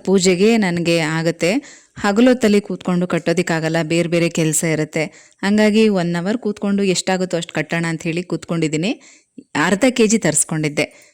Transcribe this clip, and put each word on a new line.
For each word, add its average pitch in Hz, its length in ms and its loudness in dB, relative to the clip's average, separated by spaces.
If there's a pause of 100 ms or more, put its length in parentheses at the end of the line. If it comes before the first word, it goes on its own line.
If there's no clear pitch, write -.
ಪೂಜೆಗೆ 190 520 4
ನನಗೆ 170 420 0 (120)
ಆಗತ್ತೆ. 165 420 0 (460)
ಹಗಲೊತ್ತಲ್ಲಿ 220 640 2
ಕೂತ್ಕೊಂಡು 180 460 -2
ಕಟ್ಟೋದಿಕ್ಕಾಗಲ್ಲ, 165 760 -2
ಬೇರೆ 165 260 0
ಬೇರೆ 170 200 0
ಕೆಲ್ಸ 156 360 0
ಇರುತ್ತೆ. 156 380 -2 (400)
ಹಂಗಾಗಿ 214 460 4
ಒನ್ 175 280 0
ಅವರ್ 196 220 -4
ಕೂತ್ಕೊಂಡು 202 460 -2
ಎಷ್ಟಾಗುತ್ತೋ 180 520 -2
ಅಷ್ಟು - 180 -8
ಕಟ್ಟೋಣ 170 320 -4
ಅಂತ 160 160 -6
ಹೇಳಿ 170 200 -4
ಕೂತ್ಕೊಂಡಿದ್ದೀನಿ. 165 680 -4 (720)
ಅರ್ಧ 190 260 0
ಕೆ 240 160 2
ಜಿ 214 120 2
ತರಿಸ್ಕೊಂಡಿದ್ದೆ, 151 640 -2 (300)